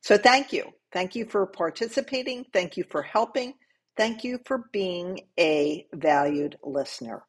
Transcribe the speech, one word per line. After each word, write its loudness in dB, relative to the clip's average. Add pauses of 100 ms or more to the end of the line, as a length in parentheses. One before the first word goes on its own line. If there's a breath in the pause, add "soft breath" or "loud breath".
So 6
thank 4
you. -4 (260)
Thank -4
you -6
for 0
participating. -4
Thank -2
you -4
for -2
helping. -2 (420)
Thank 0
you -6
for -4
being -4 (180)
a 2
valued 2
listener. -8